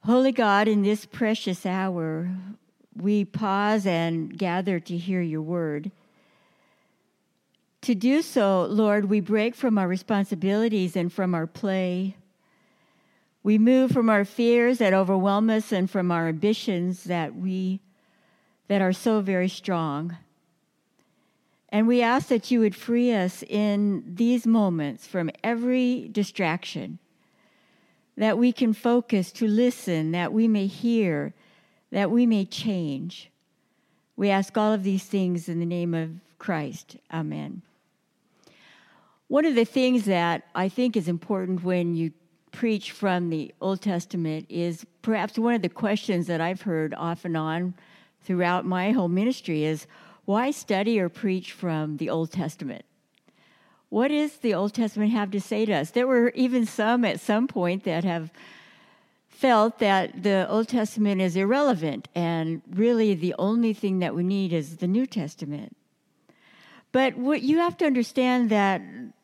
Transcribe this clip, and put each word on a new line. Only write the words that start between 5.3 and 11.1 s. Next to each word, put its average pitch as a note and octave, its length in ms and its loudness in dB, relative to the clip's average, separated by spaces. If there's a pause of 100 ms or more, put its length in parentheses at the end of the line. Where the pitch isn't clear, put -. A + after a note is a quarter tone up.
word. D#3+ 500 -4 (1900)
To A#3+ 140 0
do B3 260 2
so, G3 460 2
Lord, G#3 400 2
we G#3 140 2
break G#3+ 340 0
from A3 240 0
our F#3 100 0
responsibilities G3 1040 0
and F3+ 160 0